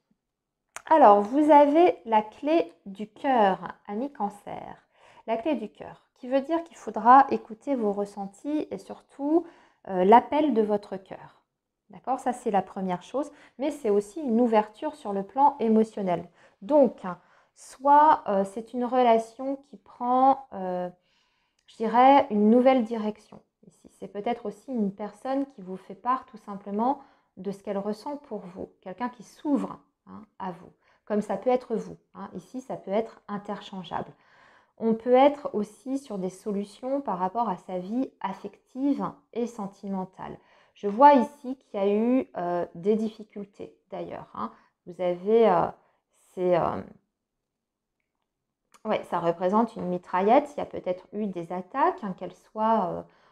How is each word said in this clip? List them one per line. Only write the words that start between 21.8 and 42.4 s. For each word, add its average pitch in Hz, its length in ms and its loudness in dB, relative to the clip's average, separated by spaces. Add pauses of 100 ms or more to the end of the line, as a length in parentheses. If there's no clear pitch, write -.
une 208 180 4
nouvelle 247 360 6
direction. 214 580 -8 (240)
Ici, - 320 -20
c'est - 100 -14
peut-être 220 380 -6
aussi 208 260 -12
une 208 220 -2
personne 262 520 -6
qui - 140 -20
vous 185 160 -12
fait 185 180 -18
part 254 300 -4
tout - 140 -20
simplement 208 640 -4 (360)
de 190 160 -10
ce 196 100 -14
qu'elle 202 160 -8
ressent 208 380 -8
pour 214 240 -14
vous, 185 300 -14 (100)
quelqu'un 214 280 -12
qui 226 140 -16
s'ouvre, - 560 -4 (300)
hein, 196 140 -20 (160)
à 185 120 -10
vous, 175 220 -20 (320)
comme 214 160 -2
ça 202 160 -4
peut 220 140 -2
être 247 240 -2
vous, 180 220 -8 (180)
hein. 185 200 -16
Ici, 220 260 -14
ça 185 160 -12
peut 180 140 -14
être 220 380 -4
interchangeable. 196 840 -10 (640)
On 226 180 -2
peut 247 200 0
être 285 400 4
aussi 254 440 -6
sur 208 200 -10
des 180 120 -6
solutions 208 680 -8
par 208 180 -6
rapport 185 300 -4
à 185 80 -4
sa 185 220 -10
vie 214 320 -6 (100)
affective 233 840 -6 (280)
et 240 140 -4
sentimentale. 196 880 -10 (380)
Je - 120 -10
vois 262 280 8
ici 254 420 0
qu'il - 240 -12
y - 20 0
a 202 100 2
eu, 240 440 2
euh, 175 280 -4 (120)